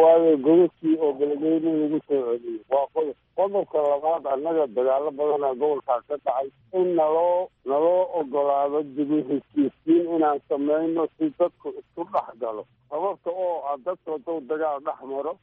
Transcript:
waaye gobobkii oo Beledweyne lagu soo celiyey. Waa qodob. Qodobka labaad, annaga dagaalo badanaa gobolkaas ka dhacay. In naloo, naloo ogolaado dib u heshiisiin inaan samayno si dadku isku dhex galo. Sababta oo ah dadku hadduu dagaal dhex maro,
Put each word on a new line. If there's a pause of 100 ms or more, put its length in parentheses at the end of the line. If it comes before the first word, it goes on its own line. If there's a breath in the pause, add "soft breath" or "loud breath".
waaye
gobobkii
oo
Beledweyne
lagu
soo
celiyey.
Waa
qodob. (200)
Qodobka
labaad,
annaga
dagaalo
badanaa
gobolkaas
ka
dhacay. (220)
In
naloo, (140)
naloo (120)
ogolaado
dib
u
heshiisiin
inaan
samayno
si
dadku
isku
dhex (100)
galo. (220)
Sababta
oo
ah
dadku
hadduu
dagaal
dhex
maro, (100)